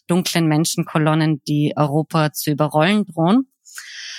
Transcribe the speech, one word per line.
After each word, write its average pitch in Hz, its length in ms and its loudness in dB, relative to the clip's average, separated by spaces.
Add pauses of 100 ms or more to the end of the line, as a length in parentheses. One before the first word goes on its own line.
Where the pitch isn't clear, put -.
dunklen 170 400 0
Menschenkolonnen, 156 1000 0
die 151 260 0
Europa 147 580 0
zu - 180 -6
überrollen 156 560 0
drohen. 175 440 2 (680)